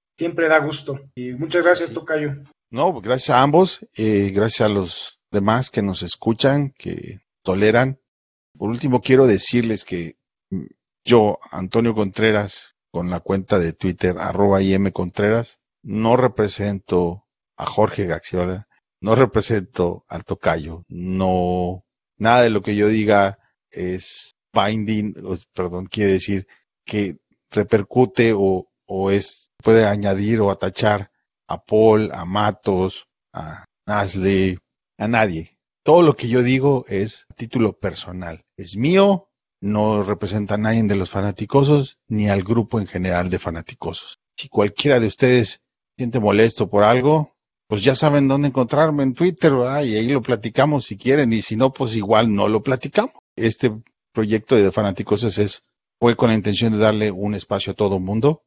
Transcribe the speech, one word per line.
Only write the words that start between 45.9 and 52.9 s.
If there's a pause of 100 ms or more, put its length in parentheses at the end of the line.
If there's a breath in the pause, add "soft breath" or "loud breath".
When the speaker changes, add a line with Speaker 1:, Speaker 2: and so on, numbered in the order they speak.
Speaker 2:
siente
molesto
por
algo, (340)
pues
ya
saben
dónde
encontrarme
en
Twitter,
¿verdad?
Y
ahí
lo
platicamos
si
quieren,
y
si
no,
pues
igual
no
lo
platicamos. (200)